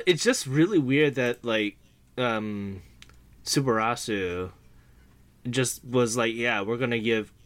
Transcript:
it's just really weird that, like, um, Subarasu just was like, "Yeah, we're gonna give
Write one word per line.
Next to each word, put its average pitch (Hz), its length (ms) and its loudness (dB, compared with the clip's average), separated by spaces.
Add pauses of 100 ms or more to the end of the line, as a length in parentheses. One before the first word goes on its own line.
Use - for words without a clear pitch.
it's 180 160 2
just 247 240 0
really 165 320 2
weird 139 380 2
that, 123 280 -2
like, 110 320 0 (400)
um, 107 640 -4 (640)
Subarasu 110 1040 -2 (960)
just 123 360 -2
was 120 320 2
like, 117 180 2
"Yeah, 117 280 0
we're 113 160 -4
gonna 120 200 0
give 110 320 0 (160)